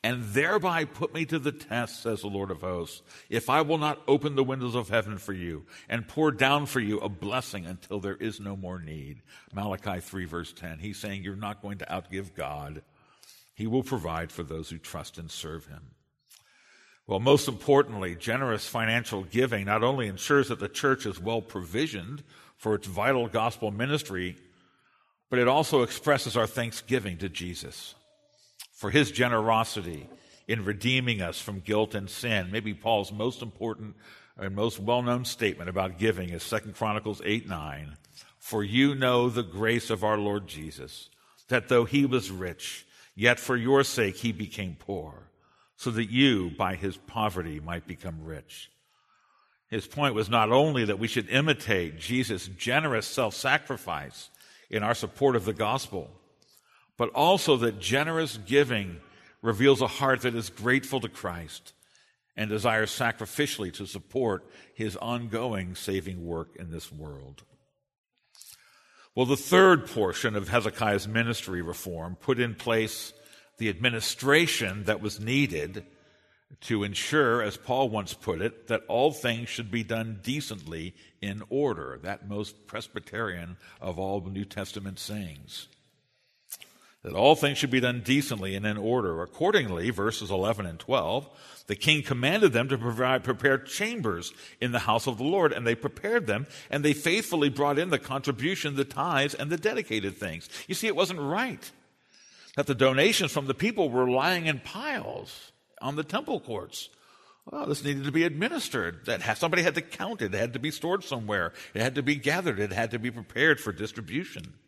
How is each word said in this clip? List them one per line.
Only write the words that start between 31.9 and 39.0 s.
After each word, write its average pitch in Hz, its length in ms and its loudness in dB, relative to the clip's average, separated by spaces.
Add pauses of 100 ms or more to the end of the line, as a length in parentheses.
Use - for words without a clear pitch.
and 98 160 -6
sin. 104 400 -2
Maybe 104 240 -4
Paul's 104 380 0
most 117 300 -4
important 107 560 -8 (400)
and 95 180 -6
most 110 240 0
well-known 120 460 2
statement 90 440 -2
about 92 300 -2
giving 95 300 2
is 85 120 -6
Second 107 320 -6
Chronicles 107 520 -4
eight 110 240 0
nine. 76 480 -8 (420)
"For 107 240 -2
you 131 320 4
know 123 340 4